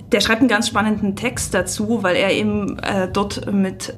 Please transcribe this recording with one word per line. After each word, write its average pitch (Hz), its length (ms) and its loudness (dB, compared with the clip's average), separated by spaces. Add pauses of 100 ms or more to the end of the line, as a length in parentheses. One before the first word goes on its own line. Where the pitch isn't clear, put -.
(120)
der 208 80 4
schreibt 220 200 2
einen 269 80 6
ganz 220 200 2
spannenden 202 480 0
Text 247 380 -4
dazu, 208 480 0
weil 180 140 2
er 190 160 2
eben, 208 480 0
äh, 190 300 -2
dort 202 400 -4
mit 190 460 -2